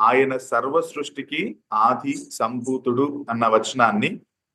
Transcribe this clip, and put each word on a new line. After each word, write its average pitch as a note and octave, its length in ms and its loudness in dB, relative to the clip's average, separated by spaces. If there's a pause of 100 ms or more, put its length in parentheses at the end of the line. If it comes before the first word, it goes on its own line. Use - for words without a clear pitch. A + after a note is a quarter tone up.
ఆయన C3 360 4
సర్వ B2+ 440 0
సృష్టికి D3 720 -8 (180)
ఆది B2 580 0
సంభూతుడు B2+ 960 -2
అన్న A#2 180 0
వచనాన్ని A2 720 2 (360)